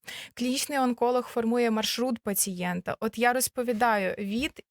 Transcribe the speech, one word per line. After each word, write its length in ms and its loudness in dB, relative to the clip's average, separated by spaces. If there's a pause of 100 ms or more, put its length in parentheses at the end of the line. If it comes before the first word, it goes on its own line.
(340)
Клінічний 460 -2
онколог 480 2
формує 440 2
маршрут 480 0
пацієнта. 800 -2
От 180 -4
я 160 4
розповідаю 840 0
від 540 -4